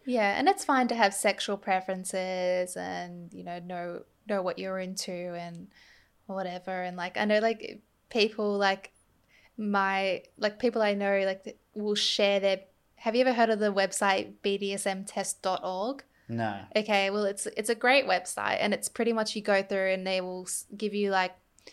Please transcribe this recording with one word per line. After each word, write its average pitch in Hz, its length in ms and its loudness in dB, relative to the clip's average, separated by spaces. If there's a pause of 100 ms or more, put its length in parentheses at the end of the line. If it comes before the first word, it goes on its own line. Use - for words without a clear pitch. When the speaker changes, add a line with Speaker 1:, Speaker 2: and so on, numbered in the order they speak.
Speaker 1:
Yeah, 220 340 2
and 277 100 2
it's 392 160 2
fine 262 240 4
to 240 60 -2
have 202 200 4
sexual 202 420 0
preferences 185 1200 -2
and, 175 560 -8
you 180 120 -14
know, 175 160 -10
know, 175 420 -8 (260)
know 202 140 0
what 180 160 -2
you're 190 200 -4
into 185 340 -6
and 175 560 -10 (580)
whatever. 185 560 -6
And, 180 160 -6
like, 180 180 -6
I 208 80 2
know, 208 140 4
like, 226 420 0 (300)
people, 208 480 2
like, 196 340 0 (640)
my, 196 680 0 (140)
like, 208 220 -2
people 226 240 2
I 208 120 4
know, 202 300 2
like, 190 200 -2
th-, - 120 -14 (180)
will 208 200 0
share 202 460 4
their, 190 200 2 (360)
have 226 180 -2
you 254 80 6
ever 254 100 6
heard 226 160 6
of 220 100 2
the 208 140 2
website 196 600 2 (100)
B 196 160 0
D 196 160 -2
S 196 120 -6
M 190 180 -2
test - 360 -6
dot 185 240 0
org? 208 400 -4 (240)
Speaker 2:
No. 113 300 -2 (180)
Speaker 1:
Okay, 208 320 2
well, 208 160 0
it's, 202 220 -2 (100)
it's 226 140 -2
a 226 40 0
great 254 320 4
website, - 540 0
and 208 140 2
it's - 160 -4
pretty 233 240 0
much 220 200 -2
you 214 60 -4
go 196 220 2
through 190 300 0
and 190 140 -2
they 185 140 0
will 185 260 -8
s-, - 200 -6 (100)
give 202 160 -2
you, 202 180 0
like, 185 220 2 (400)